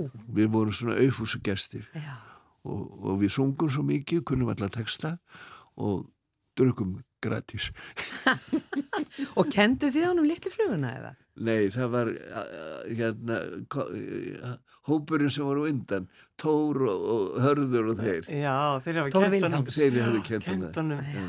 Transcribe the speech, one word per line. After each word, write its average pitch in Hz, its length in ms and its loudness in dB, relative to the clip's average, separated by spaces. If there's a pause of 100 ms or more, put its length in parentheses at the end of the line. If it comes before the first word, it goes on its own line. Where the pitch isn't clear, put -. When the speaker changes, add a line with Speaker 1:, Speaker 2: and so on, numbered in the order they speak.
(260)
Speaker 1:
Við 110 220 4
vorum 110 240 4
svona 110 240 -2
aufúsu 117 460 2
gestir. 107 480 -4
Speaker 2:
Já. 147 260 -10 (480)
Speaker 1:
Og, - 220 -6 (120)
og 98 220 -2
við 101 100 4
sungum 139 400 0
svo 143 140 0
mikið, 147 400 0
kunnum 127 260 2
alla 101 180 -2
texta 117 440 -6 (600)
og 104 360 -2 (480)
drukkum 113 400 2 (220)
gratis. - 500 -4 (880)
<laughs> - 800 -4
Speaker 2:
Og 269 120 4
kenndu 254 400 4
þið 320 180 2
honum 339 180 4
Litlu 339 240 0
fluguna 180 400 0
eða? 113 220 -10 (220)
Speaker 1:
Nei, 110 340 2
það 120 220 -2
var, 120 180 2
a-, 92 340 -8
a-, 78 440 -10
hérna, 117 520 -2 (260)
ko-, - 200 -4 (540)
a-, 123 160 -8 (300)
hópurinn 147 480 2
sem 143 120 -4
var 139 140 0
á 151 60 0
undan, 98 420 -2 (280)
Tór 151 460 2
og, 98 220 2
og 101 360 0
Hörður 127 520 4
og 113 80 0
þeir. 95 300 -2
Speaker 3:
Já, 143 260 -2 (240)
þeir 165 220 -4
hafa 143 120 -2
Speaker 2:
Tór 190 140 6
Speaker 3:
kennt 190 180 4
honum. 147 220 2
Speaker 2:
Vilhjálms. 127 100 -4
Speaker 1:
Þeir 139 200 6
hafa 117 200 4
Speaker 3:
Já, 101 60 0
Speaker 1:
kennt 110 260 -4
honum 185 140 0
Speaker 3:
kennt 165 180 -6
honum. 151 200 -2
Speaker 1:
það. 143 100 -8
Speaker 2:
Já. 185 180 -6